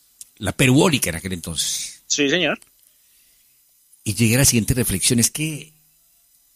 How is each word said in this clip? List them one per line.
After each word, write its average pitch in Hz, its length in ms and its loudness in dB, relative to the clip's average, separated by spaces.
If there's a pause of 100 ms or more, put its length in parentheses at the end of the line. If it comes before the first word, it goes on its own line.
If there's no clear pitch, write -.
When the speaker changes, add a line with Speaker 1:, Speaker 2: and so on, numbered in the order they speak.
(380)
Speaker 1:
la 95 160 -6
peruólica 139 560 2
en 82 80 -6
aquel 92 160 -6
entonces. - 760 -8
Speaker 2:
Sí, 143 220 0
señor. 160 300 -2 (1400)
Speaker 1:
Y 104 120 -4
llegué 113 200 2
a 127 40 4
la 139 60 6
siguiente 117 280 2
reflexión, 117 460 0
es 117 100 2
que 151 440 -8 (840)